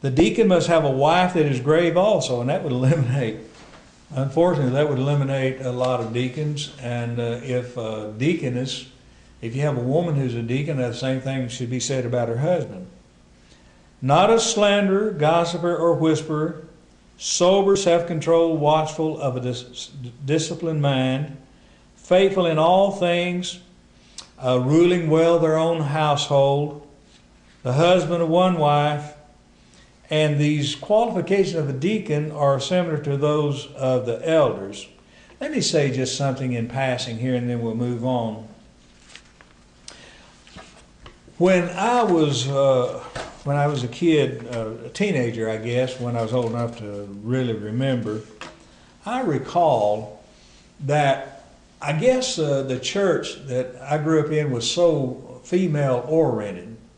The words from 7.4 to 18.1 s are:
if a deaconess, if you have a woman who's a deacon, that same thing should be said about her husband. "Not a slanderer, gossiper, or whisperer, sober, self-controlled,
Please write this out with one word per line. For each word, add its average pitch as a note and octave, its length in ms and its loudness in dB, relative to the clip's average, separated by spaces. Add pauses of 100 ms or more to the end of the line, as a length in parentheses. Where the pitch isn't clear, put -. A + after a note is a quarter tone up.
if B2 360 -6
a G#2+ 400 -8
deaconess, C3 680 -2 (560)
if A#2 160 -8
you C#3 60 -2
have C#3+ 160 -2
a - 20 -4
woman D3+ 340 0
who's C3 200 -2
a A#2 80 -4
deacon, C#3+ 340 -4
that A#2+ 180 -4
same C3 280 -4
thing C3 260 -4
should A#2 220 -8
be B2+ 100 -4
said C3 240 -4
about A#2+ 240 -2
her A#2 80 -2
husband. C3+ 500 -2 (1160)
"Not D#3 260 4
a A3+ 100 6
slanderer, G3+ 760 2
gossiper, E3+ 640 0
or E3 200 2
whisperer, D#3 720 -2 (500)
sober, G3 580 4
self-controlled, E3+ 880 2